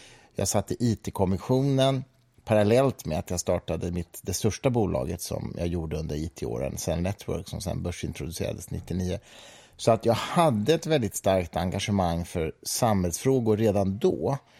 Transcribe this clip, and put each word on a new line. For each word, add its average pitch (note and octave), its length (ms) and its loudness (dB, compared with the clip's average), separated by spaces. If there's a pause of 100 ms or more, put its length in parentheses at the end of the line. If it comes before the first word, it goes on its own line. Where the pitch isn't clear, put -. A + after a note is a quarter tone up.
(340)
Jag G2 140 -2
satt - 240 -2
i - 80 -2
I A#2 160 2
T-kommissionen C3 1080 0 (400)
parallellt A2+ 600 4
med D#2 120 0
att - 120 -6
jag F2+ 100 -2
startade F2 500 -2
mitt, F2 320 -6
det F#2 120 -4
största - 360 0
bolaget F2 520 0
som - 360 -6
jag F2 80 -2
gjorde E2 300 -4
under D#2 200 -4
I D#2 120 -4
T-åren, B1 480 -6
Cell E2+ 240 -2
Network, F2 480 -6
som - 120 -8
sen E2+ 220 -6
börsintroducerades - 880 -6
nittionio. F2 480 -4 (580)
Så - 140 2
att A2+ 160 2
jag A2+ 80 6
hade C#3 600 2
ett D#3+ 120 -2
väldigt C#3 300 0
starkt F#2 400 2
engagemang F2+ 680 0
för D#2+ 280 -4 (100)
samhällsfrågor A2 920 2
redan G2+ 420 2
då. C3+ 400 0 (220)